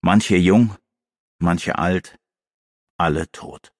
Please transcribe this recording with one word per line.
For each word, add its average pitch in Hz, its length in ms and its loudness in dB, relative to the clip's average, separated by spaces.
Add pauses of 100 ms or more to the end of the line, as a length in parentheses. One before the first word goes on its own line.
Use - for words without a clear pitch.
Manche 98 340 0
jung, 98 400 4 (640)
manche 85 380 -4
alt, 90 400 -4 (800)
alle 82 340 -2
tot. - 480 -20